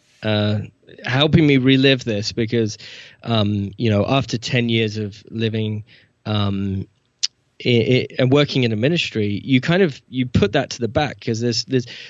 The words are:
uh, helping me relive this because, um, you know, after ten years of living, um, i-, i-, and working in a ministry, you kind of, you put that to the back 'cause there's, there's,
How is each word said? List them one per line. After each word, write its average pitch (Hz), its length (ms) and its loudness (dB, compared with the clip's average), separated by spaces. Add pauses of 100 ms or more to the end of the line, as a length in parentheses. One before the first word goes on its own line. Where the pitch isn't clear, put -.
(220)
uh, 107 380 0 (440)
helping 151 420 4
me 143 100 4
relive 131 480 4
this 107 280 -4
because, 113 460 -2 (460)
um, 104 520 0
you 117 140 0
know, 101 160 2
after 131 320 0
ten 120 300 -2
years 113 300 0
of 104 220 -8 (100)
living, 110 520 -4 (440)
um, 98 600 -2 (760)
i-, - 40 0
i-, 120 380 2 (140)
and 123 120 2
working 143 300 2
in 117 100 2
a 107 40 -2
ministry, 110 680 -2
you 131 160 2
kind 175 220 2
of, 151 260 -2
you 127 180 -4
put 123 260 2
that 127 180 -2
to - 100 -12
the 117 80 -4
back 135 320 -4
'cause 113 200 -4
there's, 120 240 -2
there's, 127 220 -2 (240)